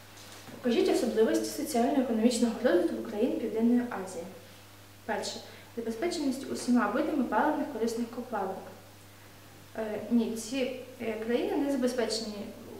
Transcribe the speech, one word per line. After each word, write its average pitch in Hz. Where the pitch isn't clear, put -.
Покажіть 339
особливості 262
соціально-економічного 240
розвитку 254
країн 226
Південної 240
Азії. 170
Перше. 196
Забезпеченість 247
усіма 240
видами 285
паливних 269
корисних 233
копалин. 196
Е, 208
ні, 226
ці, 262
е, 220
країни 320
не 277
забезпечені 233